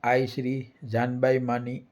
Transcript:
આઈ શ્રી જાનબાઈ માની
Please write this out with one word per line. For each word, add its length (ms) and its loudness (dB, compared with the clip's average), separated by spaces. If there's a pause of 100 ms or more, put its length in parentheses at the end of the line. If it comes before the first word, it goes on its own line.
આઈ 240 4
શ્રી 460 -6 (200)
જાનબાઈ 460 2
માની 540 -4